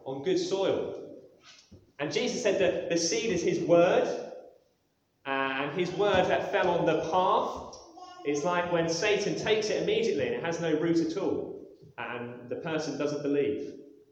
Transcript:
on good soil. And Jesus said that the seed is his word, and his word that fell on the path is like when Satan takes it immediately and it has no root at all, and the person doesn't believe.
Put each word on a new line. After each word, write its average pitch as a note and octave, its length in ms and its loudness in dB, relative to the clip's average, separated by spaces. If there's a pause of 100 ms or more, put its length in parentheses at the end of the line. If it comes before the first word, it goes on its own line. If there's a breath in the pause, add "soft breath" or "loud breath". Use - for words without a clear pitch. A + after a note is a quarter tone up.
on C#3 180 -8
good F#3 160 2
soil. - 580 -2 (1000 loud breath)
And D#3 140 -4
Jesus A3+ 280 -2
said G3 200 2
that - 280 2
the E3+ 80 0
seed G#3+ 360 0
is E3+ 100 0
his F3 180 2
word, F3 460 6 (1200)
and C3+ 460 -2
his F3+ 200 -2
word F#3 360 4
that - 240 0
fell F3+ 180 4
on D#3+ 160 2
the D#3+ 140 4 (100)
path G3 640 0 (500)
is D3 180 0
like F3 260 0
when E3 180 2
Satan F#3+ 460 0
takes G#3+ 360 0
it E3+ 120 0
immediately E3+ 460 0
and A#2 80 -2
it C#3 80 -6
has E3+ 160 -4
no D#3 180 2
root E3+ 200 2
at - 180 0
all, - 520 -4 (300)
and A#2+ 500 -8
the B2 80 -6
person D3+ 400 -4
doesn't D3 260 -2
believe. C#3+ 520 0 (380)